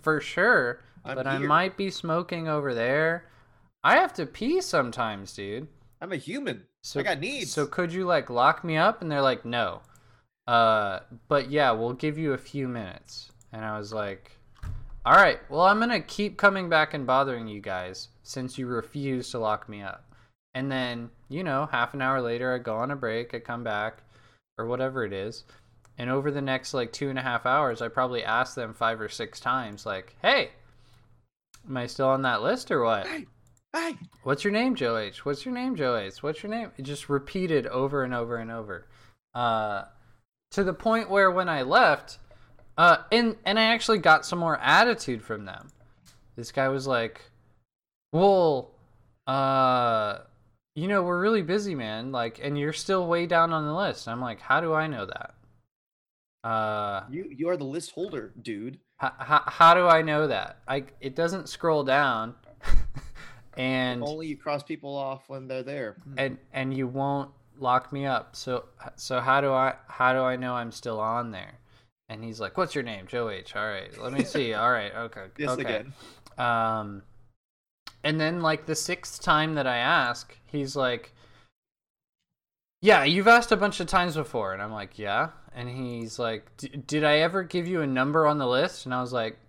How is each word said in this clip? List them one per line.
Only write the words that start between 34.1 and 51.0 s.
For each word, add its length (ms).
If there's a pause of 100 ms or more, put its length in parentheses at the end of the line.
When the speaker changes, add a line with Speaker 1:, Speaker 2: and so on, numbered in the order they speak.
Speaker 1:
"What's 200
your 100
name, 220
Joe 220
H? 280
What's 200
your 80
name, 220
Joe 200
H? 280
What's 200
your 60
name?" 280
It 60
just 260
repeated 580
over 360
and 100
over 240
and 140
over. 360 (480)
Uh, 480 (680)
to 120
the 100
point 360
where 200
when 200
I 120
left, 560 (600)
uh, 340
and, 340
and 140
I 60
actually 340
got 260
some 140
more 180
attitude 640
from 220
them. 240 (640)
This 160
guy 180
was 180
like, 420 (800)
"Well, 600 (560)
uh, 920 (560)
you 120
know, 160